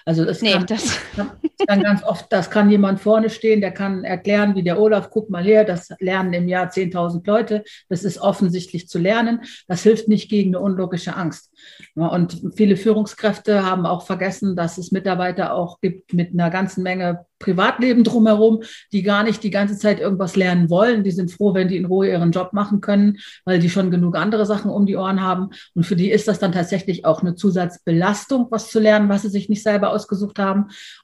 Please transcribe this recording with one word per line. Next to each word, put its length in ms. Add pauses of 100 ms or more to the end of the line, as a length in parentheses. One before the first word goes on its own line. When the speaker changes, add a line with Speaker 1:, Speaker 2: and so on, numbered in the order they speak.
Speaker 1:
Also 200
das 160
Speaker 2:
Nee, 120
Speaker 1:
kann, 140
Speaker 2:
das 340 (160)
Speaker 1:
das 100 (400)
kann 160
ganz 220
oft, 280
das 160
kann 220
jemand 300
vorne 280
stehen, 320
der 120
kann 320
erklären, 500
wie 80
der 160
Olaf, 320
guck 200
mal 120
her, 220
das 240 (100)
lernen 340
im 140
Jahr 240
zehntausend 560
Leute, 380 (240)
das 160
ist 140
offensichtlich 680
zu 140
lernen. 400 (260)
Das 160
hilft 240
nicht 240
gegen 240
eine 100
unlogische 520
Angst. 340 (460)
Ja, 100
und 340 (140)
viele 220
Führungskräfte 880
haben 200
auch 220
vergessen, 480
dass 240
es 140
Mitarbeiter 600
auch 280
gibt 320
mit 200
einer 180
ganzen 340
Menge 420 (140)
Privatleben 640
drumherum, 580 (300)
die 100
gar 200
nicht 200
die 80
ganze 260
Zeit 240
irgendwas 340
lernen 360
wollen. 340
Die 60
sind 200
froh, 220
wenn 160
die 80
in 80
Ruhe 240
ihren 240
Job 220
machen 260
können, 380 (260)
weil 140
die 100
schon 220
genug 260
andere 300
Sachen 240
um 160
die 100
Ohren 240
haben. 300 (240)
Und 100
für 120
die 140
ist 160
das 120
dann 140
tatsächlich 520
auch 160
eine 140
Zusatzbelastung, 1160
was 200
zu 100
lernen, 300
was 120
sie 60
sich 220
nicht 120
selber 280
ausgesucht 480
haben. 300 (360)